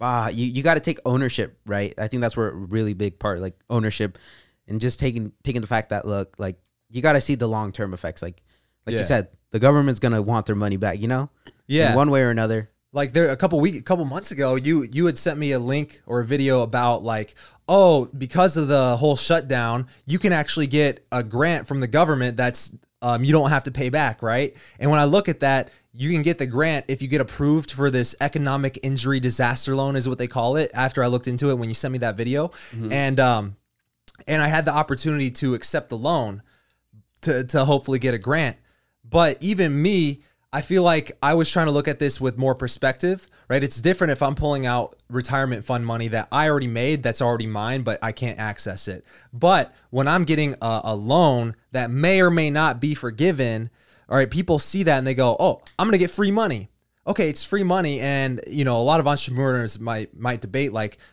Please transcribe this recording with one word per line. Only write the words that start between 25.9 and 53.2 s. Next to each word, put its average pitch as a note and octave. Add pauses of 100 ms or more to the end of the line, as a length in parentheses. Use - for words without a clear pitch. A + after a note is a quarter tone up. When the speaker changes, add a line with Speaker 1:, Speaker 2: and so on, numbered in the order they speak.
Speaker 2:
you C3
can D#3+
get E3
the C3+
grant C#3+
if C3+
you C3+
get C#3
approved D3
for C#3
this B2+
economic C#3
injury C3+
disaster B2+
loan C#3
is C3
what B2+
they B2
call B2+
it, D#3
after B2+
I B2
looked B2
into B2+
it B2+
when A2+
you A2
sent C3
me B2+
that A2+
video. C3
Speaker 1:
Mm-hmm. A2+
Speaker 2:
And, C3+
um, A2 (680)
and D#3
I D3
had D#3
the D3+
opportunity D3
to C3
accept -
the A#2
loan A#2 (800)
to, C3
to C3+
hopefully C3+
get B2
a A2+
grant. C3 (480)
But D3+
even E3+
me, E3 (300)
I C#3+
feel F3+
like E3 (100)
I D3
was E3
trying E3
to D3
look C#3+
at C#3+
this C#3+
with B2+
more C3
perspective, C3+ (200)
right? C3+
It's B2+
different E3+
if C3+
I'm C#3
pulling C#3+
out B2 (140)
retirement B2+
fund A#2+
money A#2
that A2
I D3+
already C#3
made, B2+
that's A#2
already A#2
mine, A2
but A2+
I A2+
can't A#2
access G#2+
it. - (300)
But E3 (160)
when C3+
I'm F3
getting D3+
a, A2+
a A2
loan B2 (160)
that A#2+
may F3
or F3
may D#3+
not C#3+
be D3
forgiven, A#2+ (400)